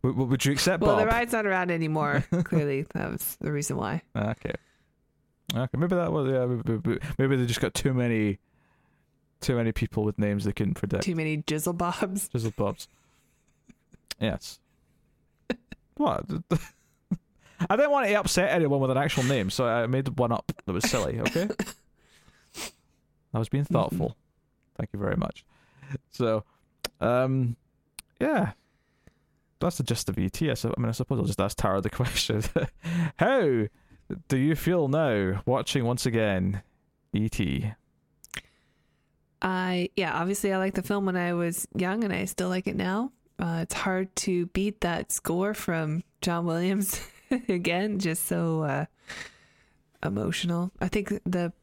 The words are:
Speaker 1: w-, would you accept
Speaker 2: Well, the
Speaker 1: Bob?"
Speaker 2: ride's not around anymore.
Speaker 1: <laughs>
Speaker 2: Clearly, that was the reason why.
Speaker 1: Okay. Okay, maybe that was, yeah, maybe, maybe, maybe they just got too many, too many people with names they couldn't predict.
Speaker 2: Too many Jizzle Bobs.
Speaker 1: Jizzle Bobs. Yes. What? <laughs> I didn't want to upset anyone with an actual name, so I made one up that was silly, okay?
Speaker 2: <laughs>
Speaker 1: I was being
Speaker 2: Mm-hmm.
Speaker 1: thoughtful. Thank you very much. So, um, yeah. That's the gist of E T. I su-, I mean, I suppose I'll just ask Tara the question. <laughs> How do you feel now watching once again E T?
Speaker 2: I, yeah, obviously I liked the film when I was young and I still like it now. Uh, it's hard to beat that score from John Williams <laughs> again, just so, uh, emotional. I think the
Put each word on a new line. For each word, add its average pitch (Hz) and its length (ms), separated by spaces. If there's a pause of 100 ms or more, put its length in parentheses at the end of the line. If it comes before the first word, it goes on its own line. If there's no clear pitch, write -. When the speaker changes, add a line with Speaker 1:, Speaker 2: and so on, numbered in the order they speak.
Speaker 1:
w-, 127 240
would 131 180
you 139 60
accept 147 320
Speaker 2:
Well, - 140
the - 80
Speaker 1:
Bob?" 226 80
Speaker 2:
ride's 233 200
not 220 120
around 185 260
anymore. 156 560
Speaker 1:
<laughs> 175 160
Speaker 2:
Clearly, 147 500
that - 180
was - 300
the 147 100
reason 147 260
why. - 240 (140)
Speaker 1:
Okay. 110 380 (1000)
Okay, 127 240
maybe 175 180
that 165 180
was, 139 180
yeah, 127 140
maybe, 113 420
maybe, 113 120 (180)
maybe 135 180
they 127 100
just 117 140
got - 140
too 135 200
many, 110 460 (1040)
too 127 160
many 113 160
people 110 320
with 107 120
names 104 280
they 101 80
couldn't 107 220
predict. 190 280
Speaker 2:
Too 180 120
many 156 240
Jizzle 156 380
Bobs. 185 520
Speaker 1:
Jizzle 113 260
Bobs. - 320 (1300)
Yes. - 420 (1400)
What? - 260 (160)
<laughs> - 1300
I 202 60
didn't 285 160
want 269 160
to 202 80
upset 196 360
anyone 143 280
with 131 120
an 127 60
actual 143 260
name, 123 260
so 123 180
I 117 200
made 135 300
one 120 140
up - 220 (120)
that 98 60
was 92 180
silly, 98 300
okay? 170 340
Speaker 2:
<laughs> - 1800
Speaker 1:
I 110 60
was 113 100
being 143 160
Speaker 2:
Mm-hmm. - 80
Speaker 1:
thoughtful. - 420 (600)
Thank - 160
you 101 60
very 98 180
much. - 260 (680)
So, 110 340 (560)
um, 127 560 (640)
yeah. 262 300 (1080)
That's - 180
the 131 60
gist - 260
of 92 80
E 92 120
T. 160 200
I - 60
su-, - 200
I - 40
mean, 117 100
I 113 40
suppose 127 260
I'll - 60
just 104 160
ask 101 160
Tara 98 240
the 107 80
question. - 520 (380)
<laughs> 170 400
How 165 460 (600)
do 135 100
you 147 180
feel 165 320
now 110 580
watching 127 400
once 123 220
again 98 560 (500)
E 107 160
T? 107 420 (1700)
Speaker 2:
I, 185 540
yeah, 180 180
obviously 190 400
I 190 40
liked 190 180
the 185 80
film 202 220
when 180 120
I 175 160
was 175 420
young 190 280
and 196 100
I 185 120
still 185 240
like 185 180
it - 80
now. 196 360 (280)
Uh, 165 240
it's - 100
hard 190 440
to 175 300
beat 202 340
that 170 300
score 190 420
from 160 500 (180)
John 170 240
Williams 185 560 (280)
<laughs> 247 200
again, 180 500
just 165 280
so, 165 340
uh, 143 240 (1160)
emotional. 175 760
I 185 100
think 208 200 (160)
the 175 260 (120)